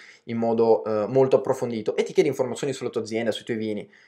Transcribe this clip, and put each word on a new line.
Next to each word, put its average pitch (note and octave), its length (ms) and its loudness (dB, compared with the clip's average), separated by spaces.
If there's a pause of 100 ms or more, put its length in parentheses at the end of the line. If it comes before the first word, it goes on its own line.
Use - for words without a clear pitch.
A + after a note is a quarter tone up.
(260)
in A#2 120 -6
modo, A2+ 460 4
eh, G#2+ 240 -2
molto C3 300 6
approfondito, A#2 580 -4
e A3 80 0
ti A#3 100 -8
chiede D#3+ 160 4
informazioni B2+ 420 -4
sulla B2 200 -8
tua A#2 100 -4
azienda, A2 300 -2
sui - 140 -12
tuoi A#2+ 120 -4
vini, G#2+ 320 -6 (180)